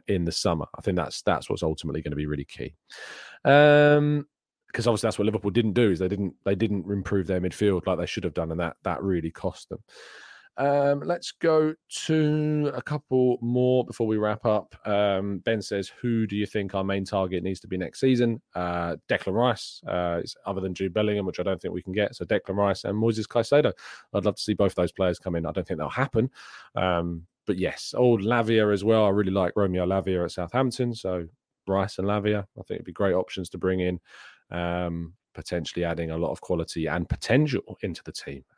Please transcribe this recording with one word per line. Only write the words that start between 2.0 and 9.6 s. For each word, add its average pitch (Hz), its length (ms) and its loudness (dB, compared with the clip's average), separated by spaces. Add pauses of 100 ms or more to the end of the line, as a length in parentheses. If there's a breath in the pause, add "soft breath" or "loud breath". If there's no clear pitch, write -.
gonna 73 120 -6
be 73 120 -4
really 73 180 -4
key. - 300 -12 (720 loud breath)
Um, 147 840 8 (420)
'cause 113 160 -4
obviously 113 200 2
that's 110 120 0
what 104 60 2
Liverpool 104 260 0
didn't 107 220 2
do, 113 180 4
is 85 80 0
they 92 100 0
didn't, 98 260 -2 (100)
they 98 100 0
didn't 98 360 -2
improve 98 360 0
their 92 140 0
midfield 90 460 0
like 92 100 2
they 82 80 -4
should 90 200 -6
have 85 100 -4
done, 82 160 -4
and 82 100 -4
that, 85 220 -4
that 80 200 -4
really 85 280 0
cost - 400 -8